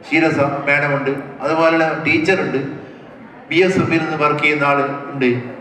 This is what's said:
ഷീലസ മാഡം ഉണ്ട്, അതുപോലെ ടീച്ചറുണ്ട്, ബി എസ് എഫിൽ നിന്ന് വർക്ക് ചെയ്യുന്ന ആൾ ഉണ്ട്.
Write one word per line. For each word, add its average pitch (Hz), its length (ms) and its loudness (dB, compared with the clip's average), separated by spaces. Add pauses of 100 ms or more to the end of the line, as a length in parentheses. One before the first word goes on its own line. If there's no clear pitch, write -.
ഷീലസ 156 300 2 (300)
മാഡം 143 300 2
ഉണ്ട്, 135 140 -2 (320)
അതുപോലെ 160 440 2 (180)
ടീച്ചറുണ്ട്, 156 560 0 (880)
ബി 165 160 2
എസ് 180 180 2
എഫിൽ 160 200 0
നിന്ന് 160 200 -4
വർക്ക് 147 220 0
ചെയ്യുന്ന 147 260 2
ആൾ 139 80 2 (320)
ഉണ്ട്. 131 180 2 (300)